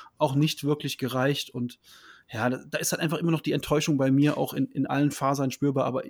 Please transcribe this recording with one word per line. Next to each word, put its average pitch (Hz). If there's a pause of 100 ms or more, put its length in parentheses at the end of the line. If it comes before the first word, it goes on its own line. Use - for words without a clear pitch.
(180)
auch 139
nicht 151
wirklich 147
gereicht 131
und 120 (540)
ja, 117
da, 127
da 151
ist -
halt 175
einfach 165
immer 170
noch 156
die -
Enttäuschung 151
bei 135
mir 143
auch 143
in, 135
in -
allen 143
Fasern 139
spürbar, 135
aber 131